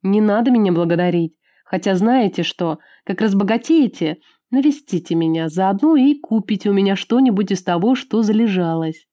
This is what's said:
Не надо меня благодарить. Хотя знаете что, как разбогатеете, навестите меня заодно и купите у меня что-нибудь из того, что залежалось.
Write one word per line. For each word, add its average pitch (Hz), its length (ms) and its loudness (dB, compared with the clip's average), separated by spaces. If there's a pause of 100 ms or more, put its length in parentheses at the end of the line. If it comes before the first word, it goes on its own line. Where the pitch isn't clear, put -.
Не 196 180 0
надо 214 300 2
меня 220 200 2
благодарить. 170 640 0 (300)
Хотя 190 300 -4
знаете 214 480 0
что, 165 360 -6 (260)
как 196 180 -6
разбогатеете, 208 960 0 (320)
навестите 254 640 -2
меня 165 340 0
заодно 196 480 2
и 277 180 4
купите 220 540 -4
у 202 60 2
меня 196 200 2
что-нибудь 214 580 0
из 180 100 -4
того, 180 320 0
что 233 280 -2
залежалось. 185 920 -2